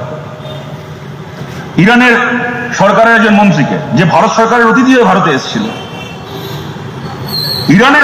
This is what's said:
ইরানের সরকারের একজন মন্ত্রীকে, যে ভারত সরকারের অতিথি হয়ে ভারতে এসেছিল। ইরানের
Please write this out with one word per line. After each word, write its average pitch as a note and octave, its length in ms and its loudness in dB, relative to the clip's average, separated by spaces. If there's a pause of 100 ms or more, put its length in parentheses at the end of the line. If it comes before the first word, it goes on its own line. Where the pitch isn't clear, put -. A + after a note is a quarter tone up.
(1800)
ইরানের A#3+ 400 4 (580)
সরকারের A3+ 420 4
একজন G#3+ 180 4
মন্ত্রীকে, F#3 440 2 (160)
যে D#3+ 100 4
ভারত E3+ 260 2
সরকারের A#3 360 2
অতিথি B3+ 280 4
হয়ে A#3+ 100 6
ভারতে F#3 260 2
এসেছিল। A#2+ 320 -4 (2000)
ইরানের C#4 360 6